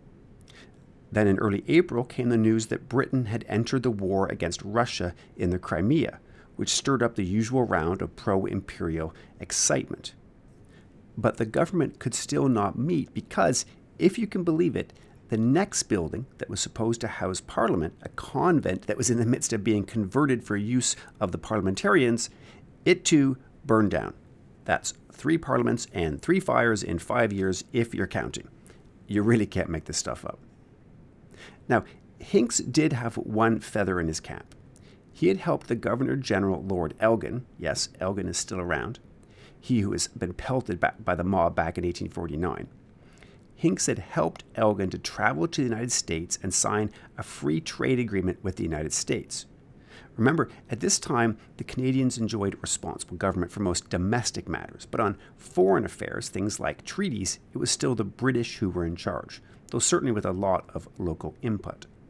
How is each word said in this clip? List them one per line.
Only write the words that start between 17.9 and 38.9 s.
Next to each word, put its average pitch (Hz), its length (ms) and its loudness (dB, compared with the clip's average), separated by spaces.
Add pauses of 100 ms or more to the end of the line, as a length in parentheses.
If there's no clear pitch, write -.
a - 80 -12
convent 139 720 0
that - 140 -4
was 120 120 0
in 117 80 2
the 117 80 2
midst - 260 0
of 107 120 -2
being 104 200 4
converted 117 600 0
for 104 120 -4
use 120 400 0 (240)
of 92 120 -2
the 87 60 -6
parliamentarians, 117 920 2 (560)
it 185 200 4
too 135 320 6 (280)
burned 110 260 6
down. 58 220 -2 (520)
That's - 280 0 (180)
three 160 260 0
parliaments 123 560 0
and 80 280 -2
three 185 180 2
fires 117 440 2
in 85 160 -2
five 113 340 0
years, 95 380 0
if 117 240 0
you're 95 100 0
counting. - 420 -6 (600)
You 101 140 2
really 110 240 6
can't 92 240 -2
make 80 160 -6
this 76 120 -6
stuff - 280 -6
up. - 140 -10 (1300)
Now, 117 160 4 (360)
Hincks - 400 2
did 151 340 2
have 117 220 -2
one 110 440 2
feather 95 400 0
in 82 80 0
his 80 120 -2
cap. - 340 -14 (580)
He 170 180 2
had 190 80 2
helped - 300 -2
the 120 80 0
Governor 127 400 0
General 98 460 0
Lord 90 380 -2
Elgin, 110 460 0 (120)
yes, - 320 -4 (100)
Elgin 95 280 -2
is 87 100 -4
still - 220 -6
around, 85 400 -4 (600)